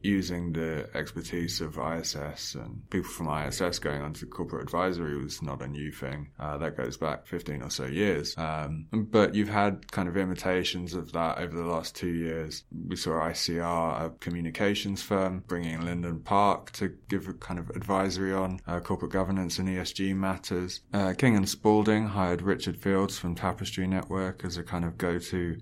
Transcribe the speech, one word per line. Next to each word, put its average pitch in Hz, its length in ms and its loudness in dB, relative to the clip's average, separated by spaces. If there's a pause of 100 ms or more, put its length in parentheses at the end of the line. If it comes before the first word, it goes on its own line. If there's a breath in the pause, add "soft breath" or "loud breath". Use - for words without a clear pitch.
using 87 500 2
the 80 400 -2
expertise 82 680 -4
of 78 200 -6
I 80 180 -2
S 82 180 -4
S, 73 380 -8
and 57 380 -10
people 90 180 0
from 80 180 -6
I 76 200 0
S 69 140 -2
S 87 180 0
going 73 240 -2
on 76 100 -6
to - 140 -12
corporate - 340 -6
advisory 85 560 0
was 73 240 -6
not 69 220 -6
a 64 40 -6
new 73 240 -6
thing. 69 380 -6 (100)
Uh, 73 200 -4
that 78 180 -2
goes 62 200 -4
back 78 280 -2
fifteen 73 380 -6
or 69 80 -6
so 67 140 -4
years. 76 520 2
Um, 78 540 -4
but 107 420 6
you've 104 160 4
had 101 420 2
kind 92 160 0
of 87 100 0
imitations 90 760 0
of 85 200 -6
that 82 260 0
over 82 180 -4
the 85 80 -2
last 82 300 -2
two 87 180 -2
years. 82 500 -2 (240)
We 87 80 -2
saw 82 240 0
I 82 140 0
C 85 240 -2
R, 82 480 0
a 80 40 -2 (100)
communications 98 840 0
firm, 95 460 0
bringing 82 360 -2
Linden 87 360 -2
Park 101 540 2
to 95 220 -2 (140)
give 92 180 0
a 92 60 -4
kind - 260 -6
of - 120 -6
advisory 95 640 2
on, 92 340 0
uh, 87 140 0
corporate 87 320 -2
governance 95 440 2
and 92 100 0
E 92 120 0
S 87 140 -4
G 95 200 0
matters. 92 680 -2 (120)
Uh, 95 240 4
King 120 180 8
and 95 140 6
Spalding 107 560 6
hired 90 380 2
Richard 92 340 2
Fields 98 400 2
from 87 160 -2
Tapestry 92 540 -2
Network 95 580 0
as 87 120 -4
a 87 60 -4
kind 85 220 -2
of 82 140 -4
go-to 87 640 0